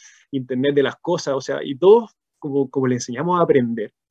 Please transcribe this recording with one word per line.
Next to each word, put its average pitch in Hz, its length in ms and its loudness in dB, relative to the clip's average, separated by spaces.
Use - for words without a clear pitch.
internet 131 420 -2
de 139 80 4
las 127 140 -2
cosas, 165 380 -4
o 139 60 -2
sea, 139 220 -8
y 139 140 -8
todos, 208 340 6
como, 139 300 -2
como 135 180 -2
le 127 100 0
enseñamos 143 420 -4
a 170 40 4
aprender, 120 500 0